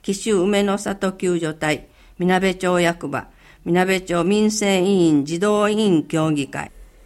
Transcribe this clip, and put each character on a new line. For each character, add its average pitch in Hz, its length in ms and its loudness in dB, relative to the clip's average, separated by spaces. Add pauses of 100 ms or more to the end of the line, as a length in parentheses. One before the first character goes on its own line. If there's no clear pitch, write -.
紀 196 120 -4
州 208 220 -2
梅 202 280 2
の 202 140 0
里 196 360 -4
救 180 260 -2
助 156 140 -4
隊、 151 340 -4 (320)
み 175 60 -2
な 185 160 2
べ 190 140 0
町 180 260 0
役 170 260 -2
場、 139 220 -8 (340)
み 170 80 -4
な 180 140 2
べ 190 160 0
町 175 240 -2
民 214 260 2
生 196 300 0
委 180 40 2
員 165 380 4
児 165 160 -6
童 208 300 2
委 214 100 0
員 180 240 2
協 160 280 -2
議 143 160 -2
会、 - 240 -12 (340)